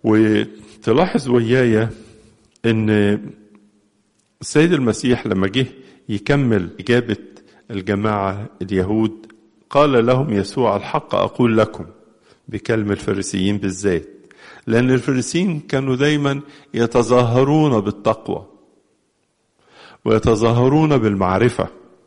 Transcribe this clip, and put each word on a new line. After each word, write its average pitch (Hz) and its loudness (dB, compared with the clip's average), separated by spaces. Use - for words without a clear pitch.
وتلاحظ 110 0
ويايا 117 2
إن 110 0
السيد 165 2
المسيح 123 0
لما 95 0
جه 127 -2
يكمل 110 0
إجابة 120 0
الجماعة 101 -4
اليهود، 104 -2
قال 139 4
لهم 127 0
يسوع: 101 -2
"الحق - -6
أقول 110 0
لكم"، 107 -2
بيكلم 107 -4
الفريسيين 98 -4
بالذات، 92 -4
لأن 120 2
الفريسيين 143 -2
كانوا 135 -4
دايمًا 143 0
يتظاهرون 123 2
بالتقوى 104 -4
ويتظاهرون 120 2
بالمعرفة 101 0